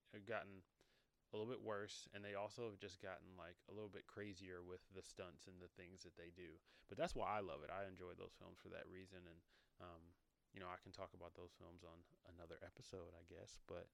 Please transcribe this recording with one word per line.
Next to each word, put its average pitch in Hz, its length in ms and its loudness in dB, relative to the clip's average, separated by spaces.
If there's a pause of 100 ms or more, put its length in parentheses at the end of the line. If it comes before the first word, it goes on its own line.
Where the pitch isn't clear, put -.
(160)
uh, 104 80 -4
gotten 98 400 2 (640)
a - 80 0
little 110 160 6
bit 113 80 2
worse, 104 560 2
and 101 80 0
they 101 160 4
also 107 320 4
have 95 80 -4
just 95 240 -4
gotten, 92 320 -2
like, 87 320 -4
a - 80 -4
little 104 160 0
bit - 160 -4
crazier 92 560 -2
with 90 160 -2 (160)
the 92 80 -2
stunts 90 480 -6
and 90 80 -8
the 87 160 -6
things 90 320 -8
that 85 80 -12
they 87 160 -6
do. 87 240 -6 (320)
But 101 80 -4
that's 156 200 8
why 104 200 8
I 104 80 8
love 76 240 2
it. 73 40 0
I 95 120 4
enjoy 90 320 -2
those 87 240 -4
films 90 240 -10
for 92 80 -6
that 85 160 -2
reason, 92 400 -6
and, 85 120 -10 (440)
um, 85 320 -6 (400)
you 98 80 -2
know, 90 80 2
I 90 80 2
can 95 160 -8
talk 95 160 0
about 85 240 -6
those 87 240 -4
films 87 240 -8
on 85 160 -8 (320)
another 85 320 -6
episode, 87 560 -4
I 85 80 -12
guess, 87 400 -8
but, 87 260 -2